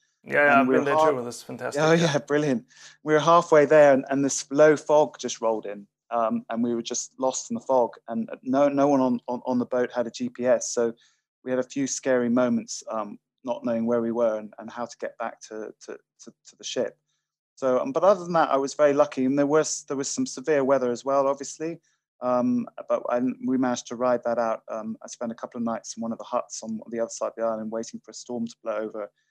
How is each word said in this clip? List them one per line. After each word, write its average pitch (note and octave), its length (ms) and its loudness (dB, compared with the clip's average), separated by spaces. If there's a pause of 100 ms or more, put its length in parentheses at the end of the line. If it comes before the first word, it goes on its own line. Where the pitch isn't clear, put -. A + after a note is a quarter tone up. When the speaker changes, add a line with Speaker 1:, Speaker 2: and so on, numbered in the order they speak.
(260)
Speaker 1:
Yeah, B2+ 80 -10
yeah, C#3+ 100 4
Speaker 2:
And C#3+ 180 6
Speaker 1:
I've C3 60 4
Speaker 2:
we C3 80 4
Speaker 1:
been C3 60 4
Speaker 2:
were C#3 40 0
Speaker 1:
there C#3+ 120 2
Speaker 2:
half- D#3 140 4
Speaker 1:
too. B2+ 120 -2
That's A#2+ 200 -10
fantastic. B2+ 380 -6
Speaker 2:
Oh, D#3 120 4
Speaker 1:
Yeah. E3 200 4
Speaker 2:
yeah, D3 60 2
brilliant. C#3+ 460 -2 (380)
We D3+ 100 0
were D3+ 80 6
halfway E3 440 6
there D3 280 8
and, C3+ 160 0
and C#3 140 0
this C3+ 280 -2
low D3+ 240 6
fog D3+ 440 2
just - 220 -8
rolled A2+ 240 -2
in. G2+ 220 -12 (240)
Um, A#2 380 0
and A#2 140 -2
we A#2+ 120 0
were A#2 60 -4
just - 380 -8
lost C3 320 -4
in - 20 -8
the A2+ 80 -8
fog, B2+ 300 2 (160)
and A2+ 200 -6 (140)
no, C3+ 260 2
no C#3 200 2
one C#3+ 120 4
on, B2 280 2
on, B2 180 -6
on B2+ 140 0
the A#2+ 80 0
boat B2 260 0
had B2 140 -2
a - 20 -10
G B2 180 -8
P A#2+ 200 -4
S. A#2 260 2
So A#2 180 0 (520)
we B2+ 80 -6
had B2+ 80 0
a B2+ 40 0
few C3+ 220 -4
scary B2 440 0
moments, A#2 600 0
um, G#2+ 300 -6 (240)
not A#2+ 200 -6
knowing A#2 220 -2
where A#2+ 160 2
we A#2 100 -2
were A2+ 280 0
and, G#2+ 180 -14
and A2 140 -14
how A#2+ 140 -10
to - 140 -14
get - 200 -10
back A#2 220 -10
to, A2 300 -12 (140)
to, A#2 80 -12 (300)
to, - 80 -20 (160)
to - 100 -20
the G#2+ 60 -20
ship. - 340 -6 (600)
So, B2+ 220 0
um, C#3 120 -6
but D#3+ 120 -2
other F#3+ 200 4
than F3 100 -6
that, D#3+ 160 2
I C3+ 80 2
was C#3 160 -2
very D3 200 4
lucky. C#3+ 320 2
And C3+ 120 0
there C#3+ 80 2
was, D3+ 420 0
there C#3+ 100 -6
was C3+ 120 -6
some C3 160 -4
severe C#3 380 0
weather B2+ 280 2
as A#2 140 -6
well, C3+ 220 2
obviously. D#3 500 -6 (440)
Um, B2 460 0 (220)
but A#2+ 200 0
I, B2 120 0 (240)
we B2+ 140 0
managed B2 300 -2
to B2 60 -10
ride B2 280 0
that A#2 160 -2
out. A2+ 280 -2
Um, A2+ 360 -8
I A#2 40 -16
spent A#2 240 -10
a A2+ 40 -10
couple B2 240 -12
of A#2 40 -4
nights A2+ 320 -6
in A2+ 60 -12
one A2+ 100 -6
of G#2 60 -8
the G#2+ 60 -12
huts - 400 -6
on A2 260 -8
the A#2 100 -6
other A2+ 120 -4
side - 160 -6
of - 100 -8
the A2+ 60 -6
island A2 280 -4
waiting A2+ 320 -8
for - 60 -20
a A2 60 -18
storm A#2 320 -8
to - 160 -14
blow A2 140 -4
over. G#2+ 340 -8 (200)